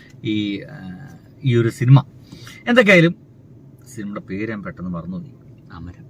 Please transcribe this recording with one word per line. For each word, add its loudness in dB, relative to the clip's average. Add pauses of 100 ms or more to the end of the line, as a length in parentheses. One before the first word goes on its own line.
(260)
ഈ, -4
ആ, -18 (680)
ഈ 2
ഒരു 2
സിനിമ. 4 (640)
എന്തൊക്കെയായാലും 6 (800)
സിനിമയുടെ -10
പേര് -8
ഞാൻ -10
പെട്ടെന്ന് -12
മറന്നുപോയി, -10 (400)
അമരം. -18